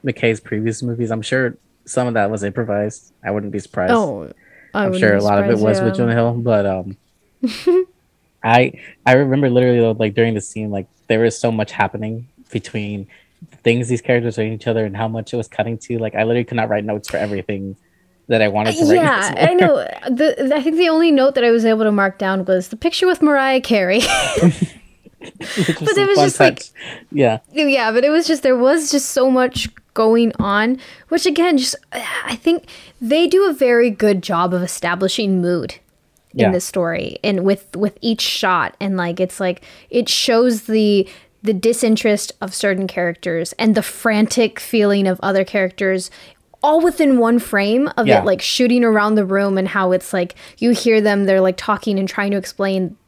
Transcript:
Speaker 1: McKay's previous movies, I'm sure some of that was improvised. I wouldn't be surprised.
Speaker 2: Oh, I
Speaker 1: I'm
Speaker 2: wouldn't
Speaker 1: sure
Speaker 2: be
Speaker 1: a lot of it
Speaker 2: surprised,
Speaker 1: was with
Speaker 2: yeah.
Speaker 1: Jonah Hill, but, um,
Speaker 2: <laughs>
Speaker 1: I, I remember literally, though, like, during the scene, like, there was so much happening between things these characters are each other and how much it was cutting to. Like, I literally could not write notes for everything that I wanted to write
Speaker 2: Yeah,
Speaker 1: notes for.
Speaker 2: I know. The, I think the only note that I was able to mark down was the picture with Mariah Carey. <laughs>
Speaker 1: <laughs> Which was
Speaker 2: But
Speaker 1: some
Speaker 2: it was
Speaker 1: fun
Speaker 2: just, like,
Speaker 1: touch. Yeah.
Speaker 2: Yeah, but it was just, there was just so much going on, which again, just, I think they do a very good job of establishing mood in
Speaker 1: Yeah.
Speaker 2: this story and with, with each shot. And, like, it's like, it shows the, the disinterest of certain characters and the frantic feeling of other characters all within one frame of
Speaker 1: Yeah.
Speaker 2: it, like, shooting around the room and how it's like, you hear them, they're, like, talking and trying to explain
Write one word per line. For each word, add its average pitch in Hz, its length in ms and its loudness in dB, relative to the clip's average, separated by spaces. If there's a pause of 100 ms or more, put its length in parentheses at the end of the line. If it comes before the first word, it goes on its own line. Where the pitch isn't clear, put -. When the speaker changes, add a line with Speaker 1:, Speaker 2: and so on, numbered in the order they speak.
Speaker 1:
McKay's 117 360 -2
previous 110 420 -6
movies, 117 260 -4
I'm 113 120 -4
sure 131 340 -4 (300)
some 123 220 -2
of 117 80 -4
that 101 140 2
was 104 140 -6
improvised. 104 680 -6 (100)
I 95 80 -4
wouldn't 104 220 -6
be 101 60 -4
surprised. - 340 -2
Speaker 2:
Oh, 131 360 -2 (440)
I 202 100 -4
Speaker 1:
I'm 190 80 0
Speaker 2:
wouldn't 185 80 -4
Speaker 1:
sure 107 120 4
Speaker 2:
be 101 60 2
Speaker 1:
a 101 60 0
lot 101 160 2
of 101 100 0
it 113 80 2
Speaker 2:
surprised, 107 240 2
Speaker 1:
was - 0 -
with 113 120 0
Speaker 2:
yeah. - 40 -6
Speaker 1:
Jonah 117 180 0
Hill, 117 180 0
but, 117 320 0
um, 95 320 -4 (440)
Speaker 2:
<laughs> 359 460 0 (560)
Speaker 1:
I, 123 300 4 (320)
I 127 80 6
remember 135 360 4
literally, 123 300 4
though, 113 120 4
like, 107 240 -2
during 117 180 2
the 104 80 -4
scene, 107 300 -8
like, 98 160 -6 (200)
there 110 140 2
was 113 180 2
so 117 120 0
much 107 200 -4
happening 110 560 -6 (240)
between 104 560 -8 (560)
things 117 260 2
these 120 120 -2
characters 120 360 0
are 113 60 -2
each 110 240 -6
other 110 180 0
and 98 100 -8
how 110 120 -4
much 110 260 -8
it 123 40 -4
was 113 100 -6
cutting 113 300 -6
to. 117 220 -8
Like, 107 160 -6
I 104 80 -2
literally 117 220 0
could 123 120 -6
not 110 120 -2
write 104 160 -2
notes 107 240 -6
for - 80 -6
everything 98 580 -6 (520)
that 113 140 2
I 107 60 4
wanted 107 280 0
to 320 100 2
write 320 100 6
Speaker 2:
Yeah, 339 80 4 (120)
Speaker 1:
notes 196 140 -2
for. - 100 -6
Speaker 2:
I 339 160 2
know. 349 200 4 (400)
The, 277 400 0
I 285 60 -2
think 320 160 -2
the 349 120 2
only 320 220 4
note 269 240 2
that 247 80 2
I 233 80 4
was 226 140 2
able 220 180 2
to 214 80 2
mark 196 260 0
down 190 280 -2
was 185 240 0
the 220 80 -12
picture 339 300 0
with 359 140 0
Mariah 269 400 2
Carey. 202 420 2
<laughs> - 80 0 (280)
Speaker 1:
<laughs> - 800 -2
Which - 480 -6
was - 120 -4
Speaker 2:
But 156 160 -2
Speaker 1:
some 403 80 2
Speaker 2:
it 392 40 2
was 403 100 2
Speaker 1:
fun 143 100 6
Speaker 2:
just, - 120 -4
like, - 180 4
Speaker 1:
touch. - 140 -20 (400)
Yeah. 117 280 2 (120)
Speaker 2:
Yeah, 269 400 0
but 247 140 2
it 294 40 4
was 320 160 2
just, 320 180 -2
there 254 140 2
was 285 340 2
just 285 180 -2
so 262 200 0
much 254 380 0 (260)
going 226 460 2
on, 220 400 0 (300)
which 339 160 0
again, 330 320 2
just, 254 180 -2 (160)
I - 460 -8
think 330 280 0 (360)
they 302 260 2
do 381 220 4
a 302 40 -2
very 240 360 2
good 202 340 0
job 175 300 0
of 180 100 -2
establishing 185 800 -2
mood 175 340 -2 (580)
in 135 60 -6
Speaker 1:
Yeah. 190 120 4
Speaker 2:
this 185 120 0
story - 600 -4
and 196 200 0
with, 202 320 -2
with 202 240 -2
each 226 220 -2
shot. - 580 -2
And, 190 160 -2
like, 175 240 -4
it's 185 220 -4
like, 180 200 -4 (280)
it 240 180 0
shows 233 560 2
the, 208 460 2 (340)
the 214 100 0
disinterest 220 840 0
of 190 160 -10
certain 196 320 -2
characters 170 640 -4
and 220 220 2
the 214 80 0
frantic 220 760 0
feeling 202 460 2
of 185 160 0
other 190 220 0
characters 190 680 -2 (540)
all 311 180 4
within 311 360 2
one 233 220 4
frame 214 580 0
of 214 100 0
Speaker 1:
Yeah. 185 140 6
Speaker 2:
it, - 40 -6
like, 190 160 0
shooting 240 440 2
around 214 300 2
the 208 100 2
room 196 320 0
and 190 100 -2
how 190 240 0
it's 185 220 -2
like, 180 220 -4 (240)
you 240 120 2
hear 220 300 2
them, 202 240 2
they're, 190 160 2
like, 185 160 2
talking 202 420 -2
and 190 80 -2
trying 202 240 -4
to 202 60 -2
explain 190 580 -4 (120)